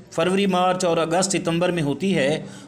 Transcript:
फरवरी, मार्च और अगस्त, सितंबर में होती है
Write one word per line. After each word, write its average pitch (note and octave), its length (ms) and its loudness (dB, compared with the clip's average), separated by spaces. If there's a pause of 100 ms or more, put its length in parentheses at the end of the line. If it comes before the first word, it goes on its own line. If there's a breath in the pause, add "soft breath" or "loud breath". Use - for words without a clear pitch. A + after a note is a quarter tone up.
(120)
फरवरी, F#3+ 380 0
मार्च F3+ 360 2
और E3 140 2
अगस्त, E3+ 320 0
सितंबर E3+ 400 0
में F3 120 -2
होती C#3+ 300 -2
है D3+ 320 0 (220 loud breath)